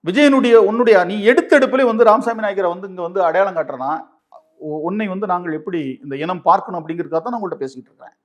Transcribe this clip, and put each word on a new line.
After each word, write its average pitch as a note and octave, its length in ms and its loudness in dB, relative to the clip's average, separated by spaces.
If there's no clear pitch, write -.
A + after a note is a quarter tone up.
விஜயனுடைய, B3+ 500 4
உன்னுடைய, A3+ 360 4
நீ F#3+ 120 -4
எடுத்த C4 280 4
எடுப்பிலே C4 300 2
வந்து A3+ 160 2
ராமசாமி A3 380 2
நாயக்கரை F#3+ 280 -2
வந்து F#3 180 -10
இங்க F#3 140 -12
வந்து F3+ 240 -6
அடையாளம் F#3 320 0
காட்டுறனா, C#3 320 -6
உ-, D3+ 180 -8
உன்னை G#3 260 -4
வந்து G3 140 -6
நாங்கள் F3 320 -4
எப்படி E3+ 220 -8
இந்த C3+ 140 -10
இனம் D#3+ 260 -6
பார்க்கணும் E3 380 0
அப்படிங்கிறதுக்காக D#3+ 420 -6
தான் A#3+ 100 -8
நான் A#3 80 -8
உங்கள்கிட்ட F3+ 220 -10
பேசிக்கிட்டு B2+ 280 -14
இருக்கிறேன். - 340 -20